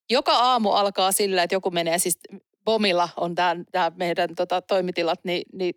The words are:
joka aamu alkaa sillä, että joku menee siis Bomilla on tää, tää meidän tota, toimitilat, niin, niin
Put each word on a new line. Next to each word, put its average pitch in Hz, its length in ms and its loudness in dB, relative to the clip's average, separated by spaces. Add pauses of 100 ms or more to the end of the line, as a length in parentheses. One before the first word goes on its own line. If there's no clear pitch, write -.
joka 302 260 2
aamu 240 360 2
alkaa 196 400 2
sillä, 196 320 0
että 180 120 0
joku 185 160 -2
menee 170 280 0
siis 190 200 -2 (460)
Bomilla 196 520 2
on 170 180 -4
tää, 175 200 2 (160)
tää 170 240 0
meidän 175 400 -2
tota, 180 260 -2
toimitilat, 180 600 0
niin, 180 180 -2 (120)
niin 180 240 -4